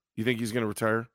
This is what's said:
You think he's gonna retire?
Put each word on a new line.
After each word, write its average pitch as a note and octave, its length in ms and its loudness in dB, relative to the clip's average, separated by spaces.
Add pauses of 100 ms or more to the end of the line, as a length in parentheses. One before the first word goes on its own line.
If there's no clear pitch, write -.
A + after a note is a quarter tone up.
(160)
You A2+ 80 -4
think A#2 160 2
he's A2+ 120 -2
gonna A#2 140 0
retire? A2 480 0